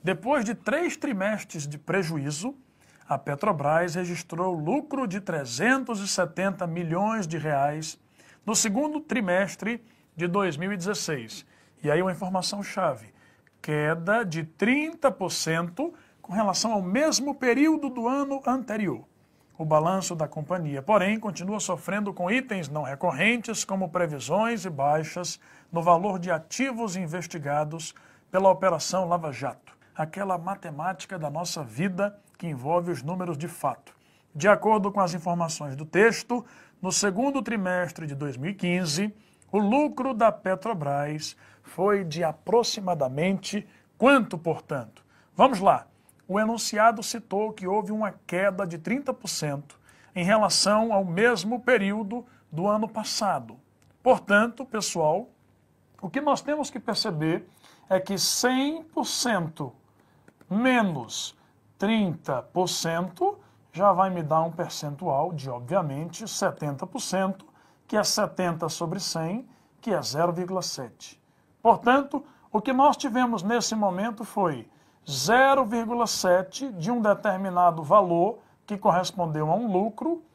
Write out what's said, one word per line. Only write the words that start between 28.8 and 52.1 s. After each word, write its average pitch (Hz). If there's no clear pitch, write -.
Lava 165
Jato. 123
Aquela 185
matemática 180
da 151
nossa 165
vida 185
que 170
envolve 160
os 127
números 170
de 160
fato. -
De 156
acordo 202
com 202
as 180
informações 165
do 151
texto, 220
no 185
segundo 240
trimestre 185
de 143
dois 139
mil 139
e 196
quinze, 180
o -
lucro 254
da 220
Petrobras 151
foi 202
de 165
aproximadamente 185
quanto, 262
portanto? 147
Vamos 226
lá. 170
O 185
enunciado 220
citou 214
que 190
houve 202
uma 214
queda 190
de 170
trinta 254
por 226
cento 143
em 180
relação 214
ao 196
mesmo 214
período 220